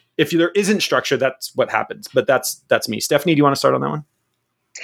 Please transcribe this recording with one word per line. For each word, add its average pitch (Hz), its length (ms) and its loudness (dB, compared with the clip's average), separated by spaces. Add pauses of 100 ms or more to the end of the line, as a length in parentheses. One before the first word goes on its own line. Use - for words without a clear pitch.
(160)
if 151 140 0
there 170 220 2
isn't 202 300 0
structure, 135 360 0
that's - 380 -4
what 123 160 0
happens. - 360 -4
But - 200 0
that's, - 400 0
that's - 200 0
me. 110 120 -4
Stephanie, 156 340 0
do 143 60 2
you 147 40 6
wanna 139 120 4
start 135 180 2
on 131 80 -2
that 139 80 -4
one? 151 160 -8 (800)